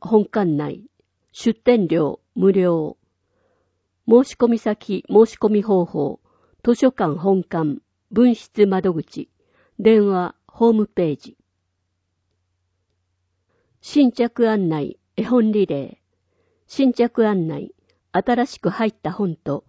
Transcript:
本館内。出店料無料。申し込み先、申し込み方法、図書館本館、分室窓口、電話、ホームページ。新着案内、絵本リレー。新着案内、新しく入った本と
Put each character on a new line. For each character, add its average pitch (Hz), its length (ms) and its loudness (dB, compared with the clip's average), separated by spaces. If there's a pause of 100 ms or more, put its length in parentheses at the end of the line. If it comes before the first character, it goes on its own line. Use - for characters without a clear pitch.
本 208 240 0
館 208 200 -2
内。 147 380 -4 (480)
出 - 260 -4
店 233 300 2
料 160 320 -2 (160)
無 190 160 2
料。 175 460 0 (1080)
申 240 200 6
し - 80 -16
込 240 160 0
み 233 100 0
先、 - 480 -6
申 214 180 6
し - 120 -6
込 220 100 0
み 208 160 0
方 190 220 0
法、 139 340 -6 (420)
図 240 140 0
書 262 160 2
館 226 260 -4
本 190 260 0
館、 160 360 -6 (320)
分 240 240 2
室 - 300 -2
窓 190 280 0
口、 - 360 -12 (500)
電 214 260 4
話、 180 300 -2 (100)
ホ 233 260 0
ー - 20 4
ム 214 140 0
ペ 165 260 -4
ー 135 40 -10
ジ。 - 200 -20 (2500)
新 269 320 2
着 233 380 -2
案 202 180 0
内、 151 320 -4 (160)
絵 226 80 -4
本 226 300 2
リ 208 140 0
レ 156 80 -4
ー。 139 220 -10 (680)
新 269 240 0
着 233 380 0
案 180 180 -2
内、 147 260 -12 (380)
新 240 340 -2
し - 140 -14
く 180 100 -4
入 220 200 -4
っ - 20 -8
た - 220 -10
本 180 240 -6
と - 320 -10